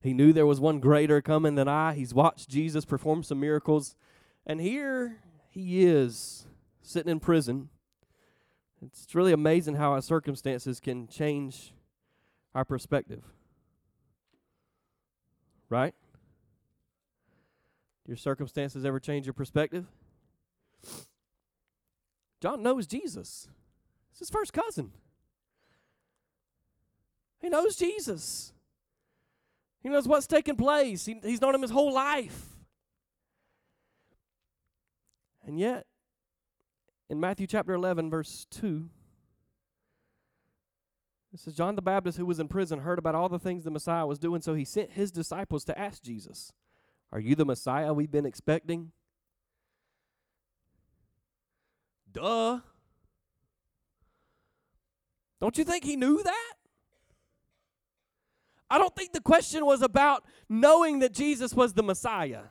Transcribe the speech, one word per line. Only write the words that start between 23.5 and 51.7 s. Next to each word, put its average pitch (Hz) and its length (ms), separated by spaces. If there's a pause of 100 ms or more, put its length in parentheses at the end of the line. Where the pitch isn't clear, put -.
It's - 100
his 349 100
first 415 220
cousin. 240 400 (2500)
He 359 80
knows 349 280
Jesus. 339 760 (1300)
He 254 60
knows 285 180
what's 277 200
taking 294 280
place. 254 520
He, 220 160
he's 220 180
known 269 140
him 269 80
his 247 80
whole 277 220
life. 262 520 (3000)
And 151 120
yet, 233 280 (1200)
in 151 120
Matthew 190 260
chapter 190 260
eleven, 180 380
verse 160 400
two, 165 400 (2500)
it 180 60
says, 160 160
"John 175 220
the 196 60
Baptist, 185 360
who 175 80
was 170 140
in 156 80
prison, 165 320
heard 175 180
about 160 160
all 170 140
the 175 100
things 180 260
the 160 60
Messiah 160 360
was 147 120
doing, 170 240
so 160 120
he 151 100
sent 208 260
his 196 220
disciples 165 520
to - 140
ask - 240
Jesus, - 500 (600)
'Are - 80
you 120 160
the 151 80
Messiah 139 500
we've 147 160
been 143 160
expecting?'" 165 640 (3250)